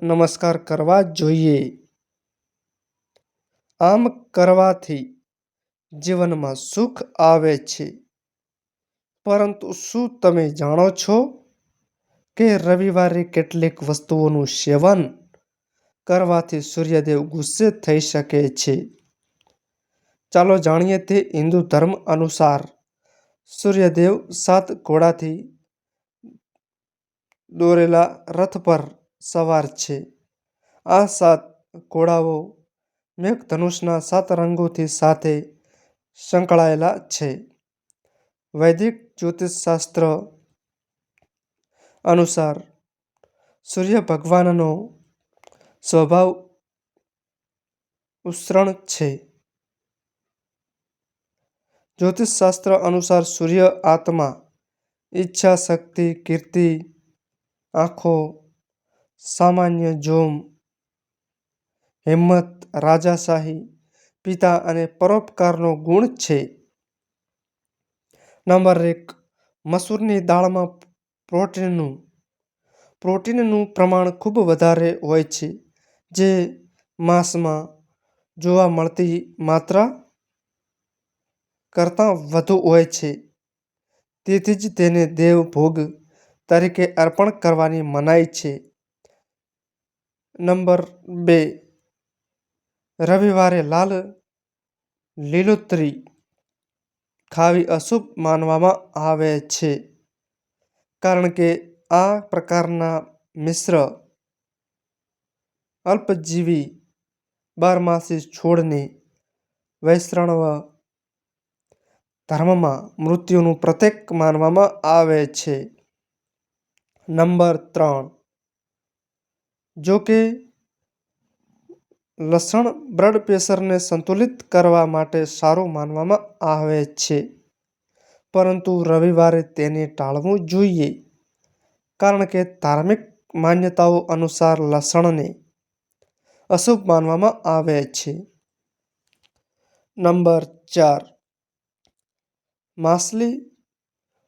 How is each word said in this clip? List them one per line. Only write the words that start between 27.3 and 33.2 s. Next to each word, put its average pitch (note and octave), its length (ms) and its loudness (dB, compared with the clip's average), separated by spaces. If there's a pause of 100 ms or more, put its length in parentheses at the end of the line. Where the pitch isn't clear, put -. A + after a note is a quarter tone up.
દોરેલા E3+ 580 2 (180)
રથ F3+ 300 -4
પર D#3+ 260 0 (400)
સવાર D#3+ 500 -2
છે. - 240 -10 (880)
આ F#3 220 4
સાત E3 340 2 (480)
ઘોડાઓ E3 460 0 (800)
મેઘધનુષના F3 840 -4